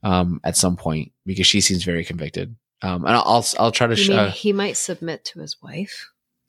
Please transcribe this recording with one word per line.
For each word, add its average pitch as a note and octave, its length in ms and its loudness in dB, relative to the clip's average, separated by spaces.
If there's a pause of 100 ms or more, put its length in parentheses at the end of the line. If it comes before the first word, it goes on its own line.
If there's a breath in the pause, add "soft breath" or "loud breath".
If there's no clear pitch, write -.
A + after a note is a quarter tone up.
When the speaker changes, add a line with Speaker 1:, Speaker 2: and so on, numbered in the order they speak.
Speaker 1:
um, F2+ 400 2
at E2+ 140 -2
some F2+ 200 2
point D#2 340 -4 (140)
because F#2+ 220 0
she G2+ 140 4
seems F2+ 220 0
very E2+ 220 -2
convicted. F2 500 -8 (280)
Um, F2+ 220 -4
and A2 100 4
I'll, A#2+ 100 4
I'll, A#2 200 4 (140)
I'll A2+ 120 4
try A#2+ 160 2
to A#2 80 2
Speaker 2:
You G2+ 80 2
Speaker 1:
sh-, G2 60 4
Speaker 2:
mean G2 100 4
Speaker 1:
uh, G2+ 120 4
Speaker 2:
he G#3 220 -2
might G3 240 -2
submit E3 480 -8
to - 140 -14
his D#3 240 -12
wife? - 460 -12 (400)